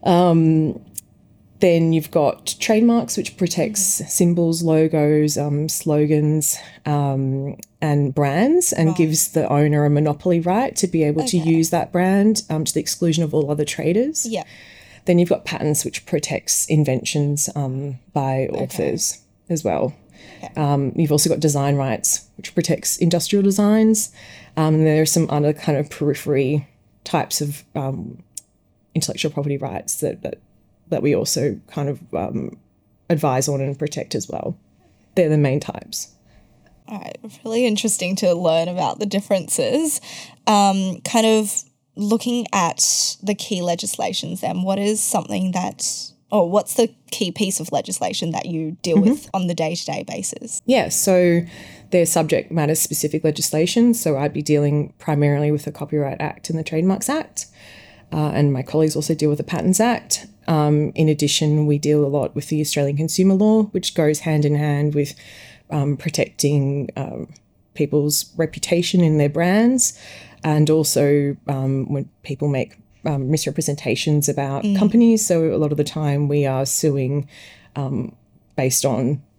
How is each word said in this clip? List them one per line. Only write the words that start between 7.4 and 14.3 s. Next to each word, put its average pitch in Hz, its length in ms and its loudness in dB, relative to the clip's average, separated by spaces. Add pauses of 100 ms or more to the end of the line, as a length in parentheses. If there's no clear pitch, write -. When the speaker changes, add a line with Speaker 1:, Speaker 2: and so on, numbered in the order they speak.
Speaker 1:
and 143 340 0
brands, 196 580 2
and 160 160 2
Speaker 2:
Right. 160 100 0
Speaker 1:
gives 156 300 2
the - 220 0
owner 147 340 4
a 147 60 4
monopoly 151 500 2
right 185 360 0
to 185 100 0
be 165 180 0
able 151 200 0
to 214 160 0
Speaker 2:
Okay. 160 100 0
Speaker 1:
use 160 200 4
that - 220 -2
brand, 196 580 2
um, 156 140 -2
to - 100 -4
the - 60 0
exclusion 165 440 0
of 156 100 -4
all 147 160 0
other 147 140 0
traders. 220 640 -2
Speaker 2:
Yeah. 226 180 -6 (600)